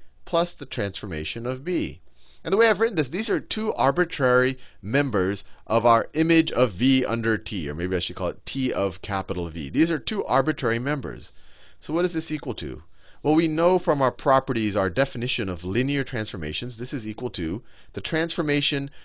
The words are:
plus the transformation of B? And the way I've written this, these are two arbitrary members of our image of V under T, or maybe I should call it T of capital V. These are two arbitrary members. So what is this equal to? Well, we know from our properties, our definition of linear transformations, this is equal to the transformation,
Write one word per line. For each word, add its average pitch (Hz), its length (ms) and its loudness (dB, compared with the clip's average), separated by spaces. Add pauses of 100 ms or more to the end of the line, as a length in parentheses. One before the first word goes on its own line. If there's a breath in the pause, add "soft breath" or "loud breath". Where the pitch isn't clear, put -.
(260)
plus 170 280 0
the - 120 -14
transformation 101 800 -6
of 131 180 -6
B? 151 380 -2 (420 soft breath)
And - 80 -4
the 196 60 2
way 226 100 8
I've 202 140 4
written 226 160 0
this, 135 120 2
these 202 200 -4
are 180 100 2
two 220 340 -4
arbitrary 131 880 4 (220 soft breath)
members 104 640 2 (200 soft breath)
of 110 200 4
our 117 280 6
image 165 380 4
of 117 220 2
V 131 320 4
under 113 320 0
T, 85 320 -6
or 73 40 -4
maybe 90 220 -2
I 90 40 2
should 90 180 -6
call 92 100 -2
it - 180 -8
T 131 260 -2
of 95 300 -2
capital 92 480 -4
V. 76 200 -8
These 143 200 2
are 165 80 -2
two 202 280 -4
arbitrary 135 520 2
members. 123 540 -6 (480 soft breath)
So - 140 -10
what 175 120 2
is 170 80 -2
this 156 160 -6
equal 147 260 -6
to? 67 280 -10 (400 soft breath)
Well, 151 120 4
we 165 120 4
know 170 320 4
from 151 220 2
our 127 100 4
properties, 123 640 2
our 95 140 4
definition 120 580 -2
of 90 160 -6
linear 131 400 0
transformations, 110 720 -6
this 123 160 -10
is 113 140 -6
equal 113 240 -6
to 90 320 -4 (300 soft breath)
the 135 80 -8
transformation, 147 920 -2 (140)